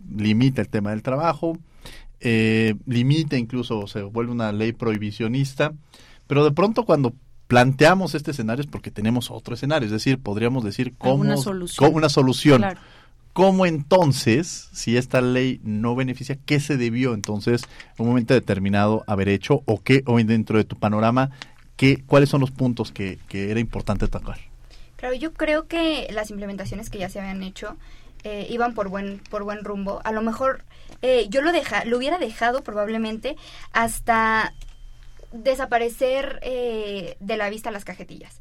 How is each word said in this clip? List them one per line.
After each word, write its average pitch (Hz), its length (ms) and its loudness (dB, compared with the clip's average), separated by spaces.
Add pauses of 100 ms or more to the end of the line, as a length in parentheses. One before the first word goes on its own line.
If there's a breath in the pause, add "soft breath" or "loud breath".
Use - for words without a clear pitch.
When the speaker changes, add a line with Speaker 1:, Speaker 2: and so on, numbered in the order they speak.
(160)
Speaker 1:
limita 110 460 4
el 98 80 -2
tema 104 220 -2
del 107 100 -4
trabajo, 160 560 -2 (640 loud breath)
eh, 110 560 2 (100)
limita 139 520 2
incluso, 120 500 -4
se 104 160 -8
vuelve 117 280 -4
una 113 200 -2
ley 110 220 0
prohibicionista, 117 1000 -2 (540 soft breath)
pero 143 160 4
de 151 80 6
pronto 214 340 0
cuando 139 280 2 (340)
planteamos 147 680 6
este 151 160 -4
escenario 123 300 -2
es 143 60 -6
porque - 240 -12
tenemos 117 400 0
otro 113 240 -10
escenario, 139 300 -2
es 104 60 -2
decir, 131 280 0
podríamos 117 440 -2
decir 123 340 -4
cómo 127 160 2 (100)
Speaker 2:
Alguna 143 140 2
solución. 175 480 0
Speaker 1:
cómo 160 120 6
una 156 120 4
solución. 135 500 6
Speaker 2:
Claro. 98 200 0 (540 soft breath)
Speaker 1:
¿Cómo 190 320 6
entonces, 156 1080 2
si - 220 -2
esta 123 240 2
ley 127 440 0
no 110 320 -2
beneficia, 131 500 -6
qué 147 140 2
se 143 180 -2
debió 120 380 0
entonces 104 480 0 (340 loud breath)
en 113 60 -4
un 117 60 2
momento 123 260 4
determinado 104 720 2
haber 98 200 0
hecho 101 380 2
o 110 160 0
qué, 135 240 4
o 120 120 4
dentro 110 420 4
de 101 60 2
tu - 120 -12
panorama, 113 540 2 (440 loud breath)
qué, 135 300 2
cuáles 143 240 6
son 143 120 2
los 131 100 0
puntos 120 400 -2
que, 98 260 -8 (100)
que 98 220 -6
era 110 100 0
importante 104 460 -2
atacar? - 320 -4 (600 soft breath)
Speaker 3:
Claro, 254 180 -6
yo 311 180 -6
creo 311 340 -2
que 320 440 -2
las 214 180 -6
implementaciones 202 640 -10
que 214 80 -10
ya 202 100 -6
se 196 100 -12
habían 190 220 -8
hecho, 190 340 -12 (480 soft breath)
eh, 208 280 -8
iban 233 240 -2
por 202 140 -4
buen, 196 300 -8 (120)
por 208 120 -6
buen 208 200 -10
rumbo. 196 400 -6
A 220 80 -4
lo 220 100 -2
mejor, 254 420 -2 (380 loud breath)
eh, 247 280 2
yo 269 120 0
lo 320 100 2
deja-, 269 340 0
lo 233 120 0
hubiera 285 220 -2
dejado 240 440 -2
probablemente 220 720 -4 (360 loud breath)
hasta 226 840 2 (800)
desaparecer, 254 1120 -2
eh, 220 760 -6
de 208 180 -4
la 202 120 -2
vista 220 220 -8
las 202 140 -10
cajetillas. - 560 -16